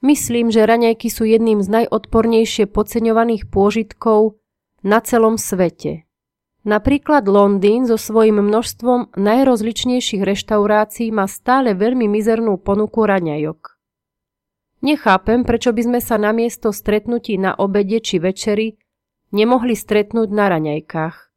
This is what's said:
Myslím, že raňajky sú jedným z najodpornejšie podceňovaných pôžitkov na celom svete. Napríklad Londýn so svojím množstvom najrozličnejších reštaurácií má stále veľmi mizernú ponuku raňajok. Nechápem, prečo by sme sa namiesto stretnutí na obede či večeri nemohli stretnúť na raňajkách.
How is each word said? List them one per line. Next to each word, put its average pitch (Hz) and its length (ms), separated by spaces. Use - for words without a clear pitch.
Myslím, 240 500
že 220 140
raňajky 226 420
sú 226 220
jedným 220 320
z 190 80
najodpornejšie 226 960
podceňovaných 226 800
pôžitkov 214 920
na 208 160
celom 226 380
svete. 165 720
Napríklad 277 580
Londýn 202 600
so 226 80
svojím 220 480
množstvom 233 720
najrozličnejších 233 1040
reštaurácií 214 880
má 214 160
stále 247 480
veľmi 226 320
mizernú 214 540
ponuku 208 480
raňajok. 160 720
Nechápem, 233 640
prečo 240 280
by 220 140
sme 247 140
sa 233 160
namiesto 220 560
stretnutí 214 640
na 190 160
obede 202 480
či 214 160
večeri 208 600
nemohli 233 420
stretnúť 208 560
na 202 220
raňajkách. 156 680